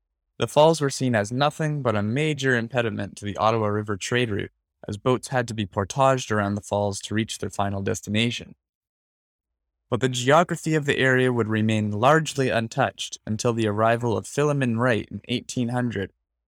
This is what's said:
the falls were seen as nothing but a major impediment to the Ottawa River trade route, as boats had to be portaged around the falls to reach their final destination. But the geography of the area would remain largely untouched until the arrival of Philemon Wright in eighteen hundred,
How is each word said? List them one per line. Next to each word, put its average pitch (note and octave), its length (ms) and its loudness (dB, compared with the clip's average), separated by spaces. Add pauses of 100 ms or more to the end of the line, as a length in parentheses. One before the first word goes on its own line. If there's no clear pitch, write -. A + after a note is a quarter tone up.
(380)
the B2 80 0
falls D3+ 360 6
were C#3 80 0
seen B2+ 260 0
as G#2 160 2
nothing D3 500 -2
but A#2+ 140 0
a G2+ 80 0
major C3+ 540 0
impediment A2+ 580 -2
to - 80 -14
the G2+ 140 -6
Ottawa A2 300 2
River G#2 280 -2
trade A#2+ 340 -2
route, G2 220 -4 (340)
as G#2 120 -6
boats B2+ 320 0
had B2+ 180 0
to G#2+ 60 -8
be G#2+ 120 -4
portaged B2+ 680 0
around G2+ 220 0
the G2+ 60 -6
falls G2+ 380 -2
to - 160 -8
reach A2 220 -4
their G2+ 120 -8
final G2+ 320 -4
destination. G#2+ 760 -4 (1300)
But A#2 120 0
the C3 80 2
geography D3+ 680 2
of D3 80 0
the C#3+ 140 0
area B2+ 340 4
would A2+ 160 0
remain G#2+ 460 0
largely C3+ 560 2
untouched A2+ 760 -4
until A2 280 0
the A2+ 160 0
arrival A2+ 480 2
of F#2+ 100 -6
Philemon C#3 520 0
Wright A#2+ 300 0
in G2+ 200 -10
eighteen A#2+ 400 -4
hundred, A#2+ 420 -4 (380)